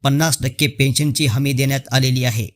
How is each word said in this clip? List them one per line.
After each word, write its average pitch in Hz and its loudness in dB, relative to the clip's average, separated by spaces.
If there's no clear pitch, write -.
पन्नास 143 0
टक्के 139 -2
पेन्शनची 139 0
हमी 139 0
देण्यात 135 0
आलेली 127 2
आहे. 107 -2